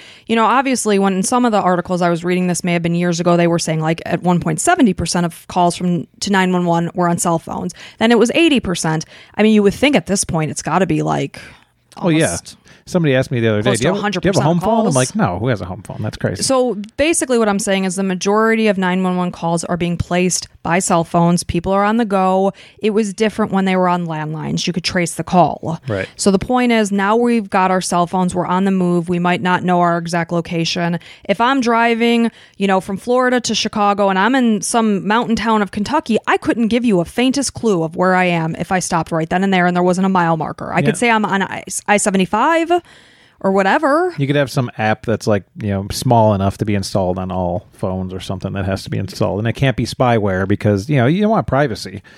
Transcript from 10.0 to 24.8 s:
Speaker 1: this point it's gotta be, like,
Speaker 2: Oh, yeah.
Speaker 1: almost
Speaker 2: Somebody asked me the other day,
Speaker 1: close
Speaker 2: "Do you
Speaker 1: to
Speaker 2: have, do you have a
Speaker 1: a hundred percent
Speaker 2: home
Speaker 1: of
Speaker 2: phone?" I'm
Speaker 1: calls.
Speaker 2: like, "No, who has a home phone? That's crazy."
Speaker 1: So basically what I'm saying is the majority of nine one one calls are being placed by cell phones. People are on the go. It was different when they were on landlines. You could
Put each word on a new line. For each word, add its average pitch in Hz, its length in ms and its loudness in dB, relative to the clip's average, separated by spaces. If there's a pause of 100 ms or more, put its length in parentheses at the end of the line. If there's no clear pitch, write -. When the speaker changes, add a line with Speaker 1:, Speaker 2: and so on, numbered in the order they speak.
Speaker 1:
this 196 180 -2
point 156 260 -2
it's - 120 -10
gotta 175 240 0
be, 156 160 -2
like, 147 380 -4 (560)
Speaker 2:
Oh, 196 120 -4
yeah. 160 180 2
Speaker 1:
almost - 300 -8 (280)
Speaker 2:
Somebody 160 300 0
asked 131 160 0
me 127 80 -2
the 113 80 2
other 107 160 2
day, 123 80 2
Speaker 1:
close 120 80 2
Speaker 2:
"Do 120 100 0
you 185 60 2
Speaker 1:
to 196 80 -4
Speaker 2:
have, 208 100 -2
do 185 120 -4
you 170 60 2
have 185 60 0
a - 40 6
Speaker 1:
a - 20 0
hundred - 0 -
percent - 20 0
Speaker 2:
home 170 140 2
Speaker 1:
of 165 60 -2
Speaker 2:
phone?" 220 140 2
I'm 220 80 2
Speaker 1:
calls. 156 100 0
Speaker 2:
like, 131 180 2
"No, 113 240 0
who 104 100 -4
has 107 120 -2
a 92 40 -8
home 92 180 -12
phone? - 200 -12
That's 107 140 -6
crazy." - 260 -4
Speaker 1:
So 254 320 0 (220)
basically 294 420 0
what 220 100 2
I'm 202 120 0
saying 196 240 -2
is 185 100 -4
the 190 80 -4
majority 214 640 0
of 202 100 2
nine 185 280 0
one 180 120 0
one 180 140 -2
calls 170 320 -4
are - 140 -4
being 175 200 -2
placed 180 520 -2 (160)
by 175 160 0
cell 170 240 0
phones. 170 400 2
People 175 260 -4
are 196 140 2
on 214 140 0
the 240 60 0
go. 190 480 0 (280)
It 214 100 0
was 208 240 0
different 214 380 -2
when 190 140 2
they 185 100 2
were 180 120 2
on 175 200 0
landlines. 156 580 -6
You 175 60 -2
could 175 100 -4